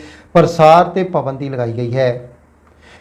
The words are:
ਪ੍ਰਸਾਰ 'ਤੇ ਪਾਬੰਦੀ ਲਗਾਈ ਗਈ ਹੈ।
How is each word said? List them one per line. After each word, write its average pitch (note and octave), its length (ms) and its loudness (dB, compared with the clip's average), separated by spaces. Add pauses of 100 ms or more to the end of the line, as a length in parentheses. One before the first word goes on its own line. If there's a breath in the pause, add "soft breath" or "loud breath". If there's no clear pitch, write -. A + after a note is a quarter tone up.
(320 loud breath)
ਪ੍ਰਸਾਰ E3 520 4
'ਤੇ F3+ 200 -4
ਪਾਬੰਦੀ C#3 440 -6
ਲਗਾਈ B2 240 -6
ਗਈ A#2+ 220 -6
ਹੈ। C3 160 0 (920 soft breath)